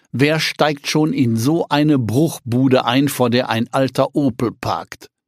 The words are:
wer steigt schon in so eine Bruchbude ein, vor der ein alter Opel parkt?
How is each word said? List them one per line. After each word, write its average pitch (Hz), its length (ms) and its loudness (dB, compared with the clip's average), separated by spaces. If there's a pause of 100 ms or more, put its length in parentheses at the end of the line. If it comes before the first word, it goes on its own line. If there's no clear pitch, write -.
(120)
wer 147 280 0
steigt - 480 -2
schon 156 240 0
in 117 240 0
so 143 320 0
eine 147 300 2
Bruchbude 127 840 0
ein, 135 240 2
vor 123 220 0
der 123 180 0
ein 113 240 -2
alter 135 420 0
Opel 127 380 -2
parkt? - 560 -8 (200)